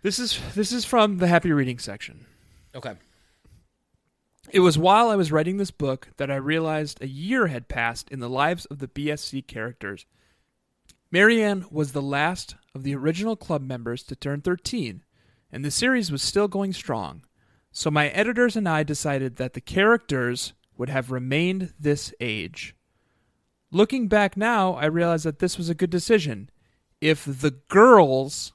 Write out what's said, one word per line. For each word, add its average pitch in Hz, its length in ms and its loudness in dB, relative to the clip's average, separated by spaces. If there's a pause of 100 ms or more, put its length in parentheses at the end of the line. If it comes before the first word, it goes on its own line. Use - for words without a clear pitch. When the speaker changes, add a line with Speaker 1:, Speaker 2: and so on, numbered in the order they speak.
Speaker 1:
This 208 160 -2
is, 240 200 -4 (160)
this 202 160 -2
is 240 140 -4
from 214 320 2
the 180 120 2
happy 175 240 4
reading 127 260 0
section. - 480 -14 (480)
Speaker 2:
Okay. 123 200 -12 (1600)
Speaker 1:
It 196 100 4
was 170 160 6
while 202 320 6
I 214 80 2
was 165 160 0
writing 160 240 0
this 196 140 -4
book 135 380 -6 (100)
that 139 120 -4
I 139 60 -2
realized 156 680 -2
a 135 60 -10
year 185 380 -2
had 127 220 -6
passed 120 420 -4
in 135 100 -10
the 120 80 -6
lives 151 380 -2
of 147 140 -12
the 131 80 -10
B 147 220 -6
S 147 120 -6
C 135 180 -8
characters 110 640 -10 (1040)
Marianne 202 600 4
was 147 220 -4
the 139 100 -4
last 147 520 -2 (200)
of 135 100 -12
the 139 100 -2
original 165 420 -2
club 151 260 -4
members 123 420 -8
to 139 120 -12
turn 143 260 -6
thirteen, 180 600 -4 (480)
and 135 140 -10
the 147 60 -2
series 233 420 0
was 135 100 -4
still 202 260 2
going 196 240 -4
strong. 101 500 -8 (500)
So - 180 -2
my 151 180 2
editors 226 480 2
and 202 120 0
I 156 140 2
decided 139 540 -4
that 127 180 -6
the 131 60 -10
characters 151 920 0 (240)
would 123 120 -6
have 131 220 -4
remained 160 680 -2
this 147 420 -2
age. 107 540 -8 (960)
Looking 220 380 2
back 202 280 2
now, 196 380 0
I 135 120 -2
realize 165 380 0
that 151 140 -4
this 185 200 -2
was 170 100 -4
a 170 60 -2
good 175 160 -2
decision. 156 600 0 (500)
If 156 240 2
the 139 280 -2 (160)
girls 165 880 6